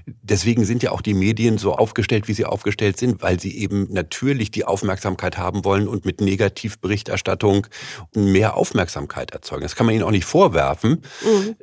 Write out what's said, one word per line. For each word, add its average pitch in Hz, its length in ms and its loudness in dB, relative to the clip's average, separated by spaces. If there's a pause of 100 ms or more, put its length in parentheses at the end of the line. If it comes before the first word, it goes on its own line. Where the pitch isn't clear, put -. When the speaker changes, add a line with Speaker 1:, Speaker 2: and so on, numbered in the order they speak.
Speaker 1:
deswegen 107 600 0
sind 120 160 0
ja 104 100 0
auch 87 80 -6
die 104 140 -2
Medien 110 440 2
so 92 160 0
aufgestellt, 110 540 0
wie 107 60 -2
sie 113 100 -2
aufgestellt 101 540 -2
sind, 123 240 -2
weil 92 180 0
sie - 160 -8
eben 101 340 -2
natürlich 110 600 -2
die - 160 -4
Aufmerksamkeit 98 720 -2
haben 92 260 -2
wollen 98 240 2
und 107 160 -6
mit 92 160 -4
Negativberichterstattung 98 1500 0 (480)
mehr 101 420 4
Aufmerksamkeit 76 760 -2
erzeugen. - 300 -10
Das 73 140 -8
kann 120 100 4
man 113 80 4
ihnen 107 100 2
auch 101 60 0
nicht 98 140 2
vorwerfen. 110 760 2 (220)
Speaker 2:
Mhm. 208 380 2